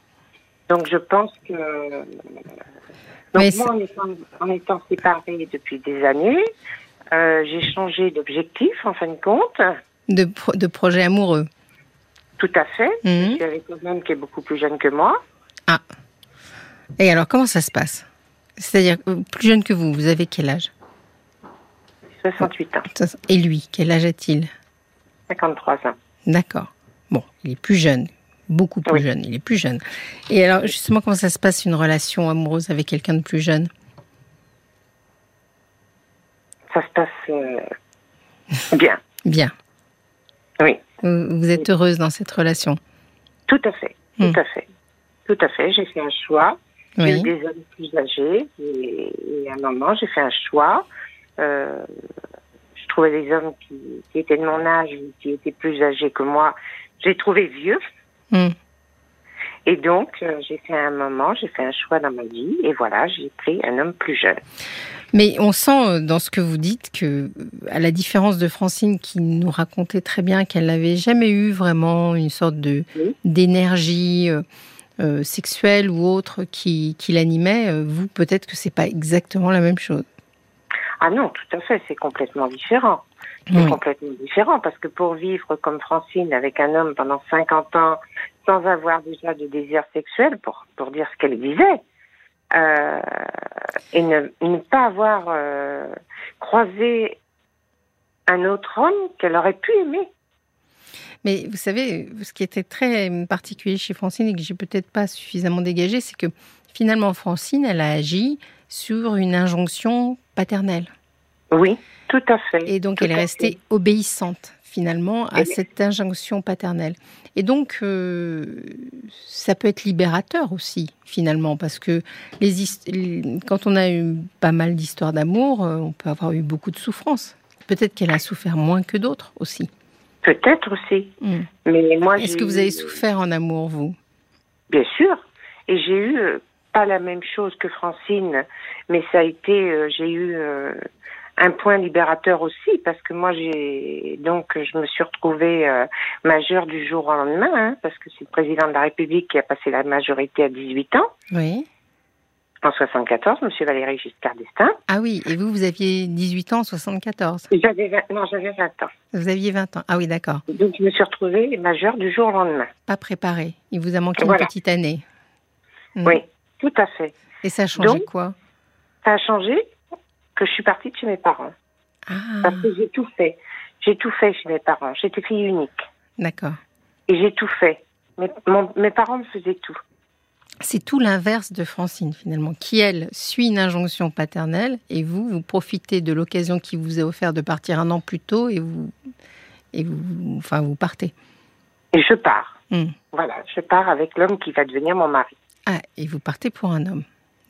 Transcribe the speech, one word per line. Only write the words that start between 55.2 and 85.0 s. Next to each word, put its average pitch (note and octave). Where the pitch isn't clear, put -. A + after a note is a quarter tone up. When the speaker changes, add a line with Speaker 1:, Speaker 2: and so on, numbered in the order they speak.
Speaker 1:
étaient C#3+
plus D3+
âgés C#3+
que -
moi, D3
j'ai F#3
trouvé F#3
vieux. C#3+
Speaker 2:
Hmm. F3+
Speaker 1:
Et F3
donc, F3
euh, D#3
j'ai D#3
fait E3
un D3
moment, C#3
j'ai F3
fait -
un C3
choix -
dans C#3+
ma B2
vie A#2
et A3+
voilà, A#2
j'ai C#3+
pris E3
un B2
homme E3
plus D3+
jeune. F#2+
Speaker 2:
Mais G#3
on G#3
sent, C#4
euh, E3+
dans D#3+
ce -
que F#3+
vous E3
dites F3+
que, -
euh, C#3+
à D#3
la E3
différence F#3+
de E3+
Francine G3
qui -
nous E3
racontait F3
très -
bien F#3+
qu'elle E3
n'avait E3
jamais A#3
eu G#3
vraiment E3+
une D#3
sorte D#3+
de, D3
Speaker 1:
Oui. F#3
Speaker 2:
d'énergie, F3+
euh, D3+
euh, D3
sexuelle G3+
ou E3+
autre F#3+
qui, D#3
qui -
l'animait, E3+
euh, D#3
vous, E3+
peut-être F#3+
que -
c'est -
pas D#3+
exactement F3
la F3+
même F3
chose. -
Speaker 1:
Ah E3
non, B3
tout -
à E3+
fait, A3+
c'est D3+
complètement C3+
différent. G#3+
C'est F3+
Speaker 2:
Oui. E3
Speaker 1:
complètement C#3+
différent, G3
parce -
que D#3
pour E3+